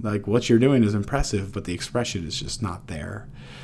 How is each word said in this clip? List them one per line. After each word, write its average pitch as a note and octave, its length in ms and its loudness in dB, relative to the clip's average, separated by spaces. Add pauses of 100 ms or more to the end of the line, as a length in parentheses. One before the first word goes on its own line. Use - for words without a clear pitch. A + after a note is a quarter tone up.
Like, G#2+ 260 -2
what A#2 220 2
you're A#2 100 8
doing C3 240 6
is G#2 120 4
impressive, G2+ 580 0
but G2 120 -6
the F2+ 100 -2
expression G2+ 520 -4
is - 140 -6
just - 220 -6
not E2+ 240 -4
there. F2 420 -8 (360)